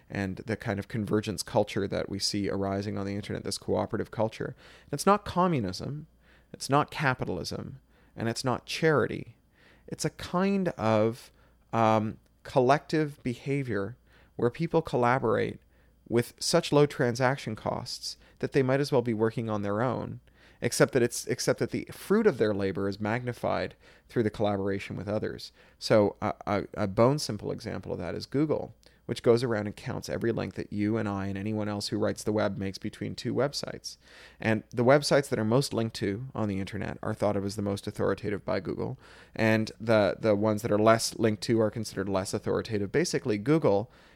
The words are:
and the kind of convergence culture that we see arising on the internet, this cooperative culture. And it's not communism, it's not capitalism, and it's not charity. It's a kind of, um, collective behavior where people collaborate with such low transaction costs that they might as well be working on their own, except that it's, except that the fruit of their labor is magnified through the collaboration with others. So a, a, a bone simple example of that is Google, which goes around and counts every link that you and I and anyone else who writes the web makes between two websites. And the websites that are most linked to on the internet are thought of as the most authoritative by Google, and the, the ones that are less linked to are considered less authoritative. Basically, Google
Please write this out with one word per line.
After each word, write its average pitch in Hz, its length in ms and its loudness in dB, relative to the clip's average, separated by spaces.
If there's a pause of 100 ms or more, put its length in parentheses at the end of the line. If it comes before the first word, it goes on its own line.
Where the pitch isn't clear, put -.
(120)
and 95 340 -4
the 110 100 -2
kind 98 220 -4
of 101 100 -6
convergence 104 540 -2
culture 104 460 0
that 90 200 -4
we 98 120 -6
see 101 280 -2
arising 98 520 -4
on 98 80 -6
the 101 80 -6
internet, 101 280 -6
this - 140 -6
cooperative 98 540 -2
culture. - 440 -4 (300)
And - 80 -10
it's 147 140 -4
not 202 180 4
communism, 147 800 -2 (480)
it's - 160 -10
not 143 220 2
capitalism, 127 880 -4 (360)
and 110 140 -4
it's - 140 -4
not 123 240 -2
charity. - 680 0 (480)
It's - 200 -6
a 151 40 -4
kind 190 600 0
of, 110 600 0 (440)
um, 110 440 2 (260)
collective 143 800 2
behavior 123 760 -4 (400)
where 120 120 2
people 160 320 0
collaborate 120 800 0 (480)
with - 320 2
such - 320 0
low 147 140 8
transaction 127 720 0
costs - 600 -6 (220)
that 135 140 -4
they 139 100 4
might 131 160 2
as 139 120 -2
well 131 100 4
be 117 120 0
working 110 360 0
on 107 120 -2
their 101 200 0
own, 120 400 -4 (400)
except 123 320 2
that 120 100 4
it's, - 240 -2
except - 320 0
that 117 120 -2
the - 200 -6
fruit 214 340 2
of 151 120 4
their 107 160 2
labor 98 340 -2
is 101 120 -6
magnified 107 760 -4 (320)
through 120 160 0
the 107 60 4
collaboration 101 640 0
with 101 120 -6
others. 104 440 -4 (280)
So 104 420 4
a, 104 120 0 (140)
a, 98 160 0 (120)
a 104 120 0
bone 117 320 4
simple 101 320 -4
example 95 400 -8
of 92 80 -4
that 87 160 -6
is - 100 -8
Google, 143 480 -2 (320)
which - 180 -6
goes 120 200 6
around 107 220 0
and 101 100 -6
counts - 320 -8
every 113 240 0
link 98 220 -4
that - 180 -10
you 104 240 0
and 107 140 -2
I 98 180 -4
and 98 100 -6
anyone 107 300 -2
else 101 220 -4
who 107 80 -2
writes 101 260 -2
the 107 80 0
web 104 260 0
makes 95 200 -4
between 107 380 -8
two 113 180 -6
websites. - 640 -4 (420)
And 110 320 0
the 117 140 0
websites 147 420 6
that 117 120 -2
are 110 60 0
most 123 280 2
linked 113 240 -2
to 110 360 -2
on 110 140 -2
the 98 140 -2
internet 98 420 -8
are 107 100 -4
thought 101 220 0
of 98 100 -2
as 101 120 -6
the 104 40 -2
most 101 240 -4
authoritative 101 600 -2
by - 160 -2
Google, 117 360 -6 (380)
and 110 440 2
the, 110 400 4
the 107 160 4
ones 107 260 0
that 117 100 -2
are 104 60 6
less 113 400 6
linked 110 260 2
to 113 160 2
are 107 100 2
considered 104 380 -6
less 95 260 -2
authoritative. 101 600 -2
Basically, 131 440 0
Google 120 540 2 (240)